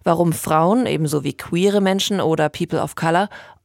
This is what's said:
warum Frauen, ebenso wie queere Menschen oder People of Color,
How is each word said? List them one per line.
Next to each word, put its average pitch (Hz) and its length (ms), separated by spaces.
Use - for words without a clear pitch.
warum 170 300
Frauen, 170 520
ebenso 151 380
wie 139 140
queere 196 440
Menschen 196 400
oder 156 280
People 165 340
of - 140
Color, 170 340